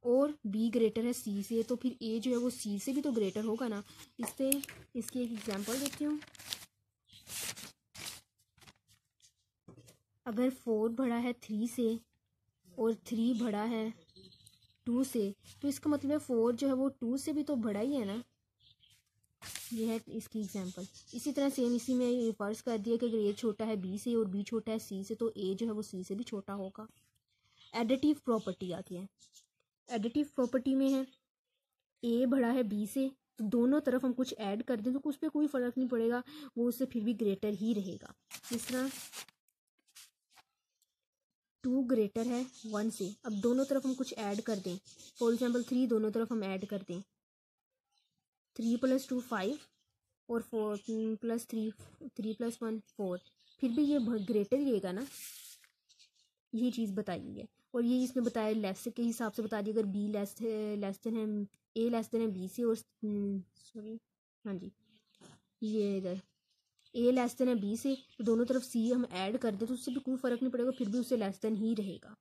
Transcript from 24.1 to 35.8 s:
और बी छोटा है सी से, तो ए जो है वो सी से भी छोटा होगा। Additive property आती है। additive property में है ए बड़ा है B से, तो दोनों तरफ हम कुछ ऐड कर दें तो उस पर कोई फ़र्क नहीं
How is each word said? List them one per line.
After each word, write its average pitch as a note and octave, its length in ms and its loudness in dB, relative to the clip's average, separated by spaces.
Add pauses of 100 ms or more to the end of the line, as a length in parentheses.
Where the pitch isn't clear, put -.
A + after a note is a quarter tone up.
और A3 120 4
बी G3 160 -2
छोटा A3 280 -4
है A3 80 -2
सी G3 240 -8
से, A3 120 -6
तो A3+ 220 -2
ए G3 180 -2
जो A#3 100 -2
है A3+ 60 -2
वो G#3+ 100 -4
सी F#3+ 220 -6
से G3 120 -6
भी A3+ 80 -6
छोटा G3 300 -8
होगा। G3 340 -10 (880)
Additive C4 500 4
property F#3+ 460 0
आती F3+ 240 -8
है। F#3+ 120 -8 (840)
additive A#3+ 460 0
property C4 400 2
में C4+ 160 6
है C4+ 160 2 (960)
ए A#3+ 220 4
बड़ा B3 260 4
है B3+ 120 4
B G#3 240 0
से, C4+ 240 0 (260)
तो A3+ 60 -4
दोनों B3 380 4
तरफ B3+ 240 2
हम B3 80 2
कुछ B3+ 240 0
ऐड G#3 260 -2
कर A#3 180 -2
दें B3 120 0
तो C#4 120 -2
उस C#4+ 100 0
पर D#4 140 -2
कोई D4+ 180 2
फ़र्क B3 300 0
नहीं B3+ 100 2